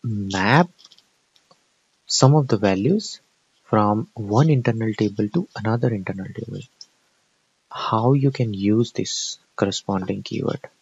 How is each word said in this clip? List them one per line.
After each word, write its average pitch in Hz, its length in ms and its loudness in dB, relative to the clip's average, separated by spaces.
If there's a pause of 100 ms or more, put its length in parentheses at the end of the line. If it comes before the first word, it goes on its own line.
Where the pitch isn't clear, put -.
map 104 680 2 (1400)
some 139 280 4
of 147 140 4
the 110 80 2
values 104 640 0 (440)
from 107 500 2
one 110 360 2
internal 113 420 0
table 104 380 -2
to 175 260 -2
another 117 380 -2
internal 95 320 -8
table, - 340 -12 (1080)
how 117 420 0
you 139 180 2
can 117 240 -4
use 104 380 2
this - 460 -8 (180)
corresponding 98 680 -4
keyword? - 380 -6 (220)